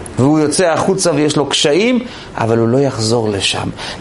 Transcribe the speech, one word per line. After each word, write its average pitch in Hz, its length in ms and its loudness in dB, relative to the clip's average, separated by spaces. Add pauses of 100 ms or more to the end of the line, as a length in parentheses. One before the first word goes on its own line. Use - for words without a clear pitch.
(180)
והוא 151 200 4
יוצא 151 280 2
החוצה 170 480 0
ויש 147 220 0
לו 143 100 2
קשיים, 196 520 2 (360)
אבל 117 240 0
הוא 113 100 2
לא 123 100 2
יחזור 113 500 0
לשם, 98 400 -4 (320)